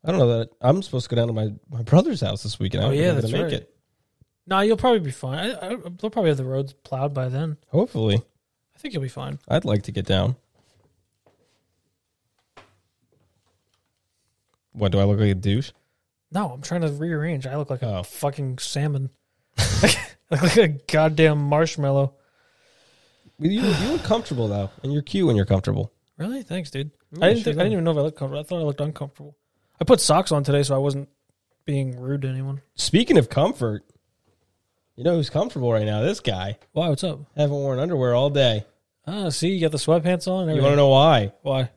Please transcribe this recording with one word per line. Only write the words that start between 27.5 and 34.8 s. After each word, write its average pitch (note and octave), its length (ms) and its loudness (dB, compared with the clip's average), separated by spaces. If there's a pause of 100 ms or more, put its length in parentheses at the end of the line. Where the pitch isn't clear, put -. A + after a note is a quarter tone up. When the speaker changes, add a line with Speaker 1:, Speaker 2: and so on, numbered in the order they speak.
Speaker 2:
think, - 80 -2
I - 20 2
didn't - 20 2
Speaker 1:
thing. G#3+ 80 0
Speaker 2:
even F3 120 0
know E3 60 2
if D3+ 60 0
I C#3+ 40 0
looked D3+ 160 -2
comfortable. C#3 240 -6
I - 20 -10
thought F3 160 -6
I E3 60 -2
looked C#3+ 160 -4
uncomfortable. D3 560 -10 (420)
I - 60 -2
put B3+ 160 6
socks E3+ 300 4
on D3 120 2
today, C#3 200 2
so C3+ 120 0
I - 20 2
wasn't C#3 320 -2 (560)
being C3+ 340 -4
rude C3+ 240 -6
to C3+ 60 -4
anyone. C3+ 320 -8 (140)
Speaker 1:
Speaking A#3+ 420 2
of C3 120 4
comfort, C3 540 -2 (1120)